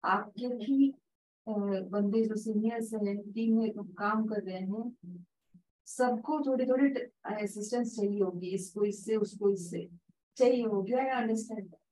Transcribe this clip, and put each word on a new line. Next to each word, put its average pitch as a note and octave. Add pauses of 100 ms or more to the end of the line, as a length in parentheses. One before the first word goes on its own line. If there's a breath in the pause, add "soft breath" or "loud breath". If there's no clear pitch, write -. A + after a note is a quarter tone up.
आपके G#3
भी, C4+ (580)
अ, A3 (280)
बंदे G3+
जो A3
सीनियर्स A3
हैं, G3+
टीम A3+
में A3
काम G#3
कर G#3
रहे F#3
हैं, A3 (920)
सबको B3+
थोड़ी-थोड़ी C4
ट-, - (120)
असिस्टेंस G#3+
चाहिए G3+
होगी, F3+
इसको G3
इससे, G#3
उसको G3+
इससे E3+ (480)
चाहिए B3
होगी, G3+
I C4
understand A3
that। - (120)